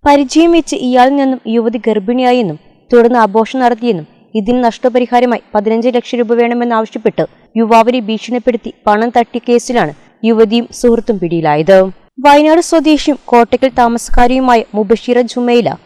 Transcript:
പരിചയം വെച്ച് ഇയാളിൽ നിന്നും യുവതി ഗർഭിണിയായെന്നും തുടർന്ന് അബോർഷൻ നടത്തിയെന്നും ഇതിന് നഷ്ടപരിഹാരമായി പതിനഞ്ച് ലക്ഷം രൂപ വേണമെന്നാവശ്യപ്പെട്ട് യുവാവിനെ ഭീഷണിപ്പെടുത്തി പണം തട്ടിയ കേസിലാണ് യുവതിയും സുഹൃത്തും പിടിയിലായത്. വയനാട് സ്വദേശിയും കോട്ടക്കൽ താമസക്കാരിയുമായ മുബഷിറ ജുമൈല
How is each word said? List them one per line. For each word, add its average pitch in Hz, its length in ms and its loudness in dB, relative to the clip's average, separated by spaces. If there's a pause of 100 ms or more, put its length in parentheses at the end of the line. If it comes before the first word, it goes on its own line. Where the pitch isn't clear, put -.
പരിചയം 294 500 2
വെച്ച് 294 300 -4
ഇയാളിൽ 254 340 2
നിന്നും 262 200 -2 (160)
യുവതി 226 320 -2
ഗർഭിണിയായെന്നും 220 720 -2 (340)
തുടർന്ന് 240 340 4
അബോർഷൻ 220 380 -2
നടത്തിയെന്നും 226 440 -2 (300)
ഇതിന് 240 260 -2
നഷ്ടപരിഹാരമായി 240 760 0 (120)
പതിനഞ്ച് 220 420 -2
ലക്ഷം 240 240 -4
രൂപ 233 220 -2
വേണമെന്നാവശ്യപ്പെട്ട് 233 840 -4 (360)
യുവാവിനെ 226 480 2
ഭീഷണിപ്പെടുത്തി 226 640 -6 (140)
പണം 214 300 0
തട്ടിയ 240 320 -2
കേസിലാണ് 240 460 -2 (340)
യുവതിയും 226 380 2 (140)
സുഹൃത്തും 233 420 0
പിടിയിലായത്. 160 540 0 (500)
വയനാട് 302 440 4
സ്വദേശിയും 302 480 0 (140)
കോട്ടക്കൽ 240 380 2 (100)
താമസക്കാരിയുമായ 240 800 2 (180)
മുബഷിറ 220 400 -2 (140)
ജുമൈല 240 380 0 (160)